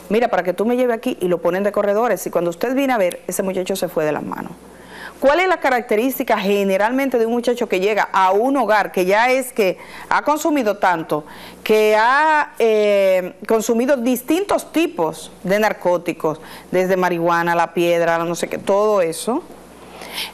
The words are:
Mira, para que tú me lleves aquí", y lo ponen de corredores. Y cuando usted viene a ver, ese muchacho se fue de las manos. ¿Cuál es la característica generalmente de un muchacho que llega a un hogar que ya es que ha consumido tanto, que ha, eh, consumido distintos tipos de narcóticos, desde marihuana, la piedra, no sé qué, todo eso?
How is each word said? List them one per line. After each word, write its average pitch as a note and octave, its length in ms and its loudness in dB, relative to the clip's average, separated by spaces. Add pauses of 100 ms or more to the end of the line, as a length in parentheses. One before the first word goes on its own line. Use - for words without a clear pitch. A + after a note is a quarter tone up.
Mira, A3+ 180 2
para F#3 160 0
que F3 100 -2
tú G3 140 -2
me B3 100 0
lleves B3 200 0
aquí", B3 240 -4
y F3+ 80 0
lo F3 100 0
ponen F3 240 0
de G3+ 80 0
corredores. G3+ 560 0
Y E3+ 40 -8
cuando F3 200 0
usted A#3 240 -4
viene C4+ 180 0
a A#3+ 60 0
ver, F3+ 300 0
ese F#3+ 160 -4
muchacho F#3+ 320 -4
se F#3 100 -4
fue E3 180 -2
de D3+ 60 0
las - 140 -4
manos. - 260 -10 (720)
¿Cuál C#4 180 4
es F#4 80 2
la E4+ 120 2
característica A#3+ 800 0
generalmente G3+ 800 0
de A3+ 100 2
un A3+ 80 -2
muchacho A#3+ 340 -2
que F#3+ 100 0
llega G3 340 0
a F#3+ 200 4
un B3 240 2
hogar G#3 340 2
que F#3 140 0
ya G#3 260 2
es B3+ 220 -2
que F#3+ 260 0 (300)
ha F#3+ 140 0
consumido D4 560 0
tanto, E3 460 0 (380)
que G#3+ 340 4
ha, C#4+ 600 2
eh, G3+ 760 2 (120)
consumido A#3 500 2
distintos C4+ 760 -2
tipos A3+ 580 -2 (140)
de G3 160 0
narcóticos, F3 800 -2 (320)
desde F#3 240 2
marihuana, E3+ 580 0
la E3+ 180 0
piedra, E3+ 460 2
no E3+ 160 -4
sé - 140 -6
qué, - 100 -8
todo G3+ 420 2
eso? G3 440 -2 (880)